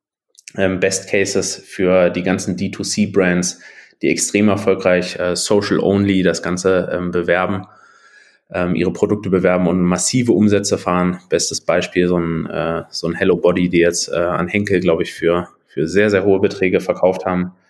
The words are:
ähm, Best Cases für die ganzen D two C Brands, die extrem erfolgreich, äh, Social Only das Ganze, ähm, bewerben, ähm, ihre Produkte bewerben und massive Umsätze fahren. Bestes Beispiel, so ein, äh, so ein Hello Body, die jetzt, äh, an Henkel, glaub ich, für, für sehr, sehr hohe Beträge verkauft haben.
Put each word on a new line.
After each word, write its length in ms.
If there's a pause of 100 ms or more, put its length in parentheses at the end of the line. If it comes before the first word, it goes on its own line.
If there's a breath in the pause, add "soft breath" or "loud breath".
(560)
ähm, 240
Best 300
Cases 460
für 560
die 100
ganzen 340
D 140
two 140
C 240
Brands, 540 (420 loud breath)
die 60
extrem 400
erfolgreich, 680
äh, 180
Social 440
Only 420
das 220
Ganze, 480
ähm, 180
bewerben, 560 (880 soft breath)
ähm, 220
ihre 180
Produkte 380
bewerben 340
und 160
massive 520
Umsätze 440
fahren. 420 (100)
Bestes 320
Beispiel, 460
so 120
ein, 260
äh, 460
so 160
ein 80
Hello 220
Body, 320
die 100
jetzt, 300
äh, 80
an 300
Henkel, 340
glaub 200
ich, 120
für, 340 (180)
für 220
sehr, 240
sehr 140
hohe 140
Beträge 400
verkauft 460
haben. 280 (160 soft breath)